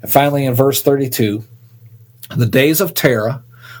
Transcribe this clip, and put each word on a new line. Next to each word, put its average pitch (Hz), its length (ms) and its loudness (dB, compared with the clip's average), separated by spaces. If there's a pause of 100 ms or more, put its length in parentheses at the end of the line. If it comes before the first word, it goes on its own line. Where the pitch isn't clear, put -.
And - 100 -10
finally, 143 340 2
in 127 100 0
verse 135 260 2
thirty-two, 120 640 0 (920)
"The 120 120 0
days 147 340 2
of 175 140 -2
Terah 120 480 -2 (380)